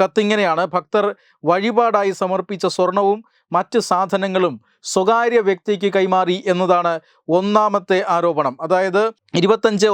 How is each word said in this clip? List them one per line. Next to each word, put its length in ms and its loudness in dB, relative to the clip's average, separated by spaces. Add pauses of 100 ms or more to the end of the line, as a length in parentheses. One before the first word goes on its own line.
കത്തിങ്ങനെയാണ്: 640 0 (100)
ഭക്തർ 320 -2 (440)
വഴിപാടായി 600 0 (120)
സമർപ്പിച്ച 420 -4 (100)
സ്വർണവും 460 0 (340)
മറ്റ് 240 -2 (100)
സാധനങ്ങളും 640 0 (380)
സ്വകാര്യ 560 2
വ്യക്തിക്ക് 480 -2
കൈമാറി 420 0 (140)
എന്നതാണ് 420 2 (440)
ഒന്നാമത്തെ 640 0 (160)
ആരോപണം. 380 -2 (120)
അതായത്, 380 0 (360)
ഇരുപത്തഞ്ച് 540 2